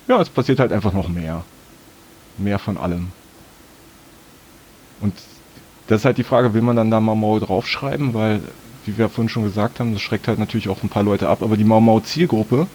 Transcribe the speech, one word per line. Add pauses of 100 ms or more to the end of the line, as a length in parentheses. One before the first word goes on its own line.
Ja,
es
passiert
halt
einfach
noch
mehr. (920)
Mehr
von
allem. (1900)
Und (720)
das
ist
halt
die
Frage,
will
man
dann
da
Mau
Mau
draufschreiben?
Weil, (460)
wie
wir
vorhin
schon
gesagt
haben,
das
schreckt
halt
natürlich
auch
ein
paar
Leute
ab.
Aber
die
Mau
Mau
Zielgruppe